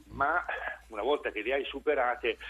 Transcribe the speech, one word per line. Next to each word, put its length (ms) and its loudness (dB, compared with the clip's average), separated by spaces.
ma 320 2
una 140 -4
volta 280 2
che 120 -4
le 120 0
hai 100 0
superate, 760 0